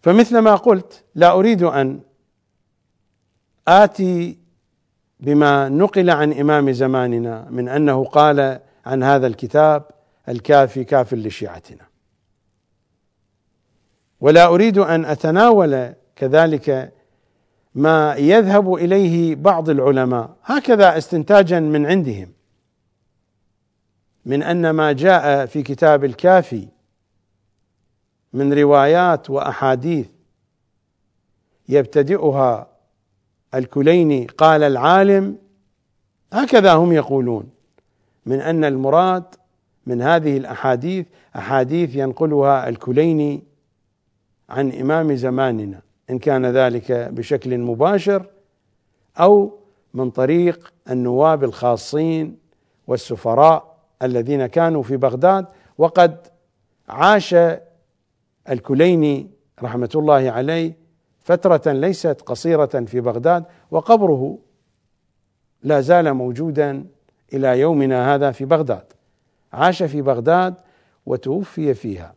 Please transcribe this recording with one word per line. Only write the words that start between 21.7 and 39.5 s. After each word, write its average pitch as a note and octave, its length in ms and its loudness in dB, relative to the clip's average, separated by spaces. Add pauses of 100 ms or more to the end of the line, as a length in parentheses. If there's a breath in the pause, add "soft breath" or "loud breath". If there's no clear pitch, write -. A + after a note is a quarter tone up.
عندهم، A#2+ 460 -4 (1900)
من C#3 160 -4
أن E3+ 280 -2
ما D#3 220 0
جاء C#3+ 540 0
في D3+ 160 -8
كتاب C#3+ 420 2
الكافي C#3 640 0 (1600)
من C#3 200 -2
روايات D3 760 2
وأحاديث C3+ 800 -4 (1600)
يبتدئها C#3 1000 0 (840)
الكليني: C#3+ 720 0
"قال D#3 360 2
العالم"، F#3+ 760 2 (920)
هكذا G#3+ 400 4
هم E3+ 200 4
يقولون، B2+ 580 -4 (760)
من C3+ 140 -4
أن D#3 240 -2
المراد D#3 600 0 (600)